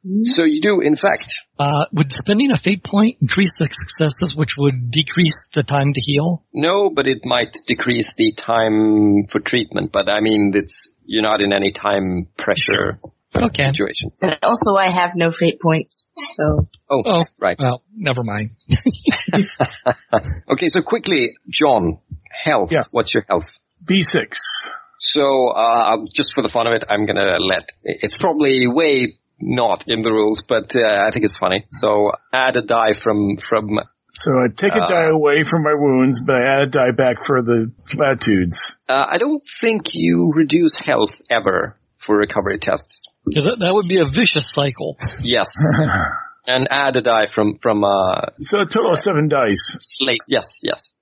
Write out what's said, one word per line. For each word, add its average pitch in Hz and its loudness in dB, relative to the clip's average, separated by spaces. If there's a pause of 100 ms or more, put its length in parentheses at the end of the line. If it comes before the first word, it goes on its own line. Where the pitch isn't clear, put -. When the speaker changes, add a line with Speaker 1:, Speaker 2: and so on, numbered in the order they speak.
Speaker 1:
Mm-hmm. 202 0
Speaker 2:
So 254 2
you 156 2
do, 202 2
in 151 2
fact. - -2 (320)
Speaker 3:
Uh, 147 2
would 147 0
spending 226 0
a 196 2
fate 185 0
point 208 2
increase 180 2
the 156 2
successes, - 0
which 151 -2
would 131 0
decrease 156 2
the 147 0
time 143 0
to 131 -2
heal? 151 -2
Speaker 2:
No, 185 2
but 139 0
it 131 -2
might 123 -2 (100)
decrease 120 -2
the 110 0
time 107 2
for 107 -2
treatment. 104 -4
But 98 0
I 104 0
mean, 104 2
it's, - -4 (160)
you're 110 -2
not 107 0
in 101 2
any 98 0
time 95 -2
pressure 98 -2 (340)
Speaker 3:
Okay. 143 0
Speaker 2:
situation. - -6 (100)
Speaker 1:
And 165 -2
also, 214 2
I 190 2
have 175 0
no 170 2
fate 165 0
points, - 0 (220)
so. 156 0 (240)
Speaker 2:
Oh, 135 0
Speaker 3:
Oh, 175 2 (180)
Speaker 2:
right. 92 0
Speaker 3:
well, 127 -2 (100)
never 135 -4
mind. 107 -6 (180)
<laughs> - -2
Speaker 2:
<laughs> 196 2 (1040)
Okay, 135 -2
so 170 0
quickly, 175 -2 (180)
John, 107 2 (440)
health. 123 0
Speaker 4:
Yeah. 143 2
Speaker 2:
What's 117 -2
your 110 0
health? 90 0 (380)
Speaker 4:
D 185 2
six. - -2 (600)
Speaker 2:
So, 135 0
uh, 113 2 (160)
just - -2
for 139 0
the 107 -2
fun 117 -2
of 117 2
it, 107 -2
I'm 104 0
gonna 98 0
let, 92 -2 (140)
it's - -6
probably 139 2
way 131 0 (220)
not 117 -2
in 113 -2
the 113 0
rules, 107 0
but, 113 -2
uh, 123 2 (280)
I - 0
think 107 -2
it's 104 -2
funny. 95 -2
So 104 0 (220)
add 127 0
a 120 0
die 113 2 (100)
from, 104 0 (100)
from 107 -2 (420)
Speaker 4:
So - -4
I 127 2
take 196 0
a 220 2
Speaker 2:
Uh, - 0
Speaker 4:
die 165 2
away 151 2
from 165 0
my 151 2
wounds, 131 2
but 131 0
I 131 2
add 139 2
a 143 0
die 127 2
back 127 0
for 127 0
the 117 0 (160)
platitudes. 107 0 (140)
Speaker 2:
Uh, 131 2
I 175 -2
don't 285 -2 (200)
think 226 0 (100)
you 170 2
reduce 160 2
health 117 0 (180)
ever 98 0 (260)
for 107 2
recovery 98 -2
tests. - -6 (280)
Speaker 3:
'Cause 147 0
that, 240 0
that 185 0
would 202 0
be 185 2
a 151 4
vicious 151 0
cycle. 143 -4 (260)
Speaker 2:
Yes. 117 0
Speaker 4:
<laughs> - -12 (880)
Speaker 2:
And 127 0
add 135 0
a 123 2
die 110 2
from, 107 0
from, 104 0
uh, 95 0
Speaker 4:
So 202 -2
a 185 2
total 220 0
of 147 0
seven 156 0
dice. 113 2
Speaker 2:
Slate. 131 -4 (100)
Yes, - -2
yes. - -6 (120)